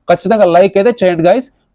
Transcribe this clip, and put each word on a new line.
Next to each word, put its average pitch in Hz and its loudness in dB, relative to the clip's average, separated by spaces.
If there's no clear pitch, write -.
ఖచ్చితంగా 196 0
లైక్ 185 2
అయితే 226 -2
చేయండి, 175 -2
గాయ్స్. 208 0